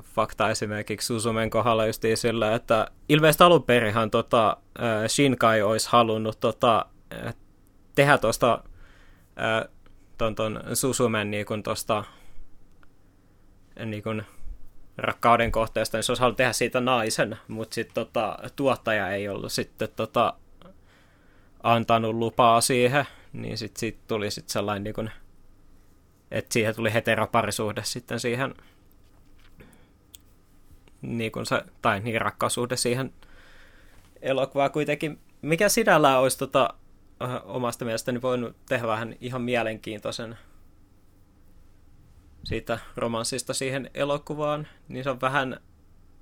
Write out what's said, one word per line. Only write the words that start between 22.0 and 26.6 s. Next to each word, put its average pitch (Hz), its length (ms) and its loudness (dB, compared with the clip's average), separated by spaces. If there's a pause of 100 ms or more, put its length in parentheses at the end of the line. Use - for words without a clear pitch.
lupaa 117 460 4
siihen, 127 440 2 (280)
niin 113 240 -8
sit, 110 200 -10
sit 110 200 -6 (100)
tuli 104 240 -4
sit - 180 -12
sellainen, 101 340 -4
niin 107 100 -8
kun, 110 160 -6 (1200)
et - 200 -6
siihen 110 240 2